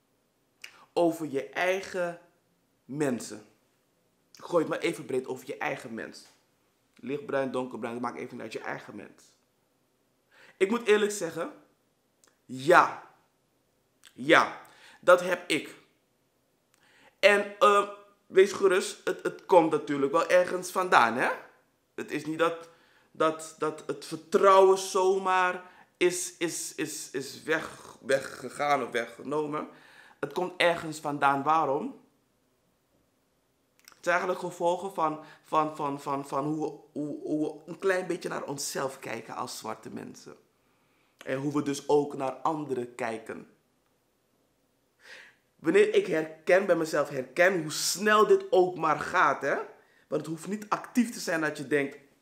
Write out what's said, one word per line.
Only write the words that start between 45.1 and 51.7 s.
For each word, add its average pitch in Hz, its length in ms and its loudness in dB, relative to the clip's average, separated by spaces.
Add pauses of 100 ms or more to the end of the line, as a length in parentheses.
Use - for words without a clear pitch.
Wanneer 196 380 4
ik 196 120 4
herken, 175 600 0
bij 180 100 4
mezelf 156 320 -2
herken, 170 540 0
hoe 151 100 -6
snel 214 540 2
dit 196 240 6
ook 180 260 4
maar 151 240 0
gaat, 156 420 2
hè? 147 120 0 (540)
Want 151 120 -4
het 147 60 -10
hoeft 160 220 -10
niet 208 200 -8
actief 226 440 0
te - 80 -12
zijn 170 200 -2
dat 151 160 -2
je 139 100 -10
denkt, 139 300 0 (240)